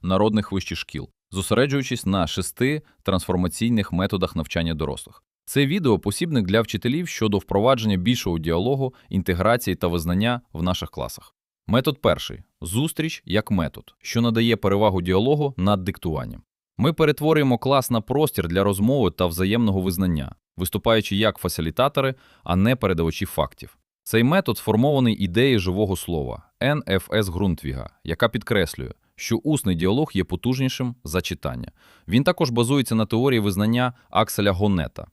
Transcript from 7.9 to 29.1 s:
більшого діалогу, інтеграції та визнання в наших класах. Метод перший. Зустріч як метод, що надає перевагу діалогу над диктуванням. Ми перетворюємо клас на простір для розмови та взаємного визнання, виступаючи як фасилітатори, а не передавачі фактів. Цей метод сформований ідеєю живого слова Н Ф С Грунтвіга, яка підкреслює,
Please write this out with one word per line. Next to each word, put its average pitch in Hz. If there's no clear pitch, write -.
більшого 92
діалогу, 113
інтеграції 95
та -
визнання 90
в 82
наших 90
класах. -
Метод 131
перший. -
Зустріч 147
як 98
метод, 82
що -
надає 117
перевагу 101
діалогу 131
над 98
диктуванням. 78
Ми 139
перетворюємо 151
клас 131
на 117
простір 127
для 90
розмови 101
та 90
взаємного 95
визнання, 90
виступаючи 104
як 104
фасилітатори, 127
а 85
не 104
передавачі 85
фактів. -
Цей 113
метод 151
сформований 123
ідеєю 113
живого 95
слова 73
Н 143
Ф 95
С 104
Грунтвіга, 82
яка 95
підкреслює, 92